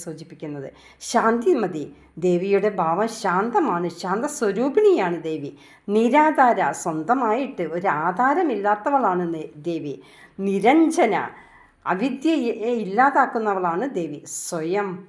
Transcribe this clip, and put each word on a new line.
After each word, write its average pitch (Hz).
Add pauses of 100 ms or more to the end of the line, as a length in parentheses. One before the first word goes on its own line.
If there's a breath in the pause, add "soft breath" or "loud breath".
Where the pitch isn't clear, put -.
സൂചിപ്പിക്കുന്നത്. 151 (420 loud breath)
ശാന്തിമതി, 226 (400 loud breath)
ദേവിയുടെ 190 (100)
ഭാവം 175 (140)
ശാന്തമാണ്, 190 (120)
ശാന്തസ്വരൂപിണിയാണ് 233 (100)
ദേവി. 143 (380 loud breath)
നിരാധാര, 240 (220)
സ്വന്തമായിട്ട് 214 (120)
ഒരു 180 (180)
ആധാരമില്ലാത്തവളാണ് 208
നേ-, 156 (160)
ദേവി. 147 (540 loud breath)
നിരഞ്ജന, 240 (760 loud breath)
അവിദ്യയെ 240 (140)
ഇല്ലാതാക്കുന്നവളാണ് 214 (140)
ദേവി. 147 (280)
സ്വയം 180 (200)